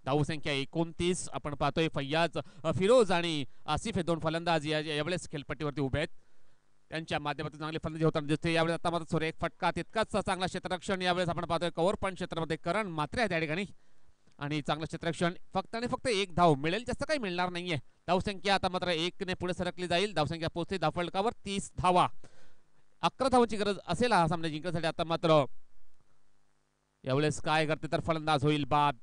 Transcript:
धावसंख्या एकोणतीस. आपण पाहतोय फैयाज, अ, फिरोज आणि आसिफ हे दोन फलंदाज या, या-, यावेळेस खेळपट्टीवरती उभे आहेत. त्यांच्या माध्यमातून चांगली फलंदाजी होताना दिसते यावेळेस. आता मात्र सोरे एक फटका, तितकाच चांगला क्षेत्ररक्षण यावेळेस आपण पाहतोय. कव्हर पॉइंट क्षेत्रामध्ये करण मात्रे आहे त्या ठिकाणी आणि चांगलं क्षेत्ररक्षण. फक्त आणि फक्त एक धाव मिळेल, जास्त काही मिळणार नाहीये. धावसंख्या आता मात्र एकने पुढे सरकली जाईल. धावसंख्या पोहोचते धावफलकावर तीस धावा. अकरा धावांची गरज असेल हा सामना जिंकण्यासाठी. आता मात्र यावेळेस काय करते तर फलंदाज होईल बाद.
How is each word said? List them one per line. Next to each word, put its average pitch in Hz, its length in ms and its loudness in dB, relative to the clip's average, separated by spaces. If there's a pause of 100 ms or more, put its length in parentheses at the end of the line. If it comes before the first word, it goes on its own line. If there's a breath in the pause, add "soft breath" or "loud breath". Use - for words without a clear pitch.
धावसंख्या 147 480 0
एकोणतीस. 165 760 -2
आपण 143 260 -6
पाहतोय 156 320 0
फैयाज, 156 500 0 (260 loud breath)
अ, 160 80 0
फिरोज 202 400 6
आणि 170 340 0 (200 soft breath)
आसिफ 151 300 -2
हे 185 80 0
दोन 165 160 0
फलंदाज 160 480 0
या, 156 120 0
या-, 151 180 -4
यावेळेस 165 340 -2
खेळपट्टीवरती 147 500 -6
उभे 131 160 0
आहेत. 160 100 -2 (840)
त्यांच्या 160 300 -4
माध्यमातून 147 400 -4
चांगली 156 240 -4
फलंदाजी 160 220 0
होताना 151 220 4
दिसते 165 260 2
यावेळेस. 165 260 2
आता 175 100 0
मात्र 165 220 0
सोरे 160 160 2
एक 160 140 -4
फटका, 170 340 0
तितकाच 214 420 -2
चांगला 185 280 0
क्षेत्ररक्षण 185 560 -2
यावेळेस 180 280 2
आपण 170 160 -2
पाहतोय. 170 240 0
कव्हर 175 260 2
पॉइंट 190 220 -4
क्षेत्रामध्ये 160 400 -4
करण 196 300 -2
मात्रे 160 340 -2
आहे 208 80 2
त्या 170 100 0
ठिकाणी 160 260 -2 (720)
आणि 147 240 -2
चांगलं 151 240 -2
क्षेत्ररक्षण. 165 480 -2 (200)
फक्त 190 220 -4
आणि 233 120 -4
फक्त 247 200 -4
एक 196 280 0
धाव 175 180 8
मिळेल, 165 340 0
जास्त 247 160 -2
काही 302 160 0
मिळणार 180 300 0
नाहीये. 175 280 -2 (300)
धावसंख्या 190 480 2
आता 185 140 2
मात्र 180 180 -2
एकने 175 460 -2
पुढे 180 200 -2
सरकली 175 340 -4
जाईल. 180 260 2
धावसंख्या 156 360 0
पोहोचते 170 280 -4
धावफलकावर 175 540 0 (140)
तीस 202 320 -4
धावा. 175 300 6 (960 soft breath)
अकरा 254 280 0
धावांची 233 280 6
गरज 196 200 -2 (100)
असेल 226 240 2
हा 175 160 6
सामना 165 200 0
जिंकण्यासाठी. 160 400 -2
आता 160 160 -2
मात्र 160 420 4 (1600)
यावेळेस 143 380 0
काय 156 240 2
करते 151 260 -2
तर 165 80 2
फलंदाज 156 440 0
होईल 151 200 4
बाद. 147 400 2